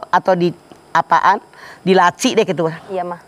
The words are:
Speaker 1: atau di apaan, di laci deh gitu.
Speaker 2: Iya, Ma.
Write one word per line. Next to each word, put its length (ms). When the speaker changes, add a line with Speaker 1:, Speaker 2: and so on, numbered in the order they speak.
Speaker 1:
atau 280
di 200
apaan, 520
di 80
laci 480
deh 80
gitu. 240
Speaker 2:
Iya, 160
Ma. 260